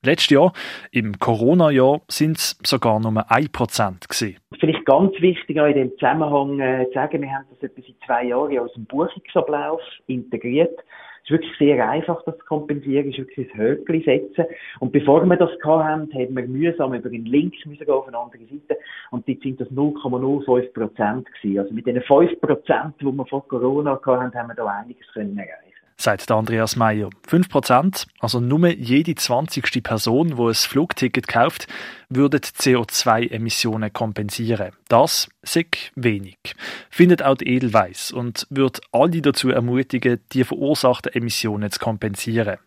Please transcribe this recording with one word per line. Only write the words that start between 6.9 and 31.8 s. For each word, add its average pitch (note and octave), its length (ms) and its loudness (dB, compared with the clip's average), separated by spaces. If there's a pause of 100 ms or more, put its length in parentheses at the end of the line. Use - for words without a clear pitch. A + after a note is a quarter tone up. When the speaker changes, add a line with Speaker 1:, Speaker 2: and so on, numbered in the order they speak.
Speaker 2:
sagen, C#3+ 300 -4
wir C3+ 80 -8
haben C3+ 180 -8
das - 220 -12
etwa B2+ 100 -20
seit B2 140 -20 (100)
zwei B2 200 -2
Jahren C3 340 -2
aus - 140 -6
dem A2+ 120 -14
Buchungsablauf D3+ 960 -4 (240)
integriert. B2+ 720 -2 (440)
Es D3 140 -2
ist D#3+ 60 2
wirklich - 180 -12
sehr C#3 280 4
einfach, D#3+ 380 -4
das D#3+ 140 -8
zu - 60 -20
kompensieren, C#3+ 640 -4
es C3+ 100 -10
ist - 0 -
wirklich C3 340 -10
ein G#2+ 60 -14
Höckli D3 440 0
setzen. C#3+ 420 0 (340)
Und C3 140 -4
bevor C#3+ 300 6
wir F3+ 120 6
das F3 160 2 (100)
gehabt D#3 220 2
haben, D#3 280 -4
haben C3 240 -4
wir B2 120 -4
mühsam C#3 480 -2
über A#2+ 140 -8
einen A#2 160 -10
Link D3 280 0 (120)
müssen D3 200 -14
gehen D3 80 0
auf C3+ 140 0
eine A#2+ 100 -10
andere A#2 280 -12
Seite. D3 340 -8 (320)
Und B2 160 -8
dort C3 160 -6
sind C3 180 -6
das A#2+ 80 -8
null C#3+ 320 0
Komma B2+ 160 -4
null C#3 260 -2
fünf B2 300 0
Prozent A2 600 -4
gewesen. G2+ 260 -2
Also G2+ 140 -4
mit A#2 120 -8
diesen B2 180 0
fünf C#3+ 380 4
Prozent, D3 580 -2
die C#3+ 60 -6
wir C3+ 220 -2
vor C3+ 200 -8
Corona C3+ 480 0
gehabt B2+ 280 0
haben, B2 100 -6
haben A#2+ 140 -8
wir A#2 80 -12
da A#2 100 -6
einiges G#2+ 480 -10
können G#2 240 -8
erreichen. - 280 -14 (360)
Speaker 1:
Sagt - 280 -2
der A2+ 80 2
Andreas A2 400 -2
Meyer. G#2+ 320 0 (180)
Fünf F3+ 220 2
Prozent, C#3+ 580 0 (140)
also A#2+ 180 -2
nur D3 300 4
jede C#3+ 460 0
zwanzigste B2+ 680 -4
Person, B2 560 0
die A#2+ 40 0
ein A#2 120 2
Flugticket C3 760 -2
kauft, B2 400 2 (400)